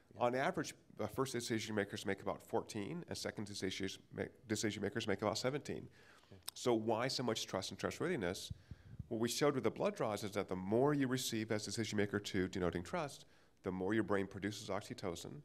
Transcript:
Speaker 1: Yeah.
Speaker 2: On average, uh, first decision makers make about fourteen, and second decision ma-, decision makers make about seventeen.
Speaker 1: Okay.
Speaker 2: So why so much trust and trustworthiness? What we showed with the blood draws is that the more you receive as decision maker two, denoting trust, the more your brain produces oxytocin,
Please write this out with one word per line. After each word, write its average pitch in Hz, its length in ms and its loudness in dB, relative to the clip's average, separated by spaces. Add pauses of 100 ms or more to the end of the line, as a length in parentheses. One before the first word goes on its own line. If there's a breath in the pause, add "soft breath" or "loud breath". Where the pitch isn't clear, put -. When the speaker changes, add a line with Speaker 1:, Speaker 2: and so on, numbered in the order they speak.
(140 loud breath)
Speaker 1:
Yeah. 110 80 -2
Speaker 2:
On 123 140 4
average, 160 380 0 (260)
uh, 107 80 0
first 131 240 0
decision 110 420 -2
makers 104 320 0
make 98 160 -2
about 95 220 -4
fourteen, 113 640 -4
and - 100 -4
second 101 280 -6
decision 98 420 -2 (240)
ma-, 101 120 -2 (220)
decision 107 340 0
makers 107 280 0
make 98 140 2
about 104 160 2
seventeen. 127 500 -2 (420 loud breath)
Speaker 1:
Okay. 95 100 -18 (140)
Speaker 2:
So 123 200 4
why 113 340 2
so 131 160 0
much 117 220 0
trust - 240 -2
and 98 80 -10
trustworthiness? 101 760 0 (560 loud breath)
What 117 100 0
we 117 100 4
showed 147 280 4
with 120 80 0
the 110 60 6
blood 202 260 0
draws 107 260 0
is 104 100 -2
that 98 160 0
the 95 60 0
more 110 400 4
you 139 140 4
receive 117 420 0
as 107 140 0
decision 107 320 -2
maker 101 240 2
two, 95 260 2
denoting 90 380 0
trust, 156 400 -4 (400 soft breath)
the 95 80 0
more 92 220 0
your 110 100 4
brain 98 240 2
produces 107 400 -6
oxytocin, 101 760 -4